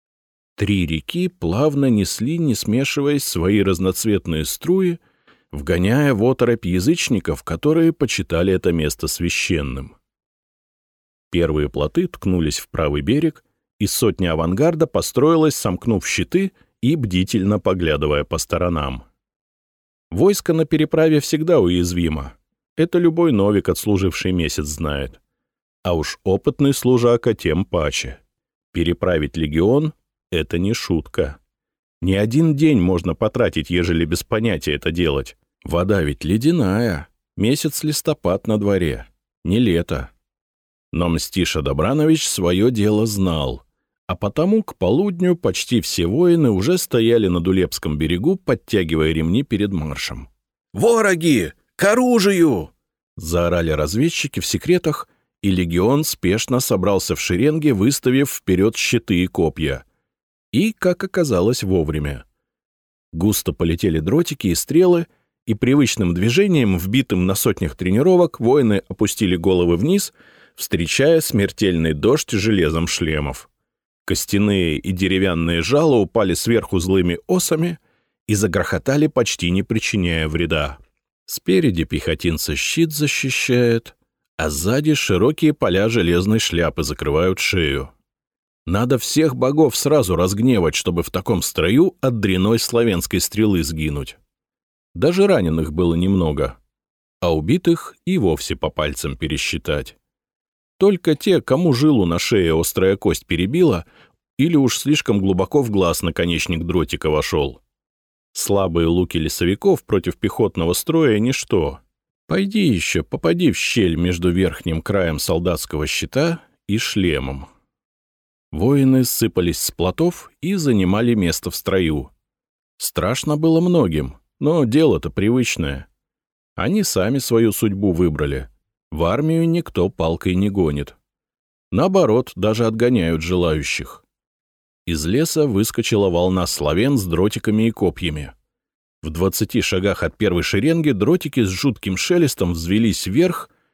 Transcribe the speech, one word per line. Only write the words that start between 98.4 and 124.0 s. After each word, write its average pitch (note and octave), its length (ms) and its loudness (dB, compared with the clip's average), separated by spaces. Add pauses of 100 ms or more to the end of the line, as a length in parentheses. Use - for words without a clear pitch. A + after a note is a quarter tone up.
по D#2 140 -4
пальцам D2 460 -4
пересчитать. D2 800 -6 (880)
Только F#3 340 2
те, F3+ 260 2
кому D3+ 320 2
жилу B2 320 4
на E2+ 120 0
шее E2+ 420 2
острая F#2+ 380 0
кость - 300 -2
перебила, G#2+ 580 0 (540)
или E3 160 2
уж C3+ 240 2
слишком C3+ 400 0
глубоко F#2+ 420 0
в B2 80 -2
глаз F#2 320 0
наконечник E2+ 640 -2
дротика E2 480 -2
вошёл. D2 500 -2 (720)
Слабые F2 540 0
луки F2 320 0
лесовиков F2+ 640 0
против F#2 340 -2
пехотного F2+ 560 -2
строя — D3+ 460 0
ничто. G2 640 -2 (460)
Пойди G3 380 0
ещё, F2+ 380 0
попади E3+ 480 0
в - 60 -2
щель F2+ 380 0
между F2 360 0
верхним E2+ 500 -2
краем F2 380 -2
солдатского E2+ 640 -2
щита E3 560 -4 (260)
и G#2 120 -2
шлемом. C#2 680 -2 (1040)
Воины C3 540 4
сыпались F2 540 0
с - 100 -4
плотов D#3+ 640 -2 (100)
и F#3 140 -2
занимали A#2 580 2
место F2+ 380 -2
в - 40 -10
строю. D#2+ 540 -2 (680)
Страшно B2 600 -2
было D#3+ 240 2
многим, F#2 560 0 (220)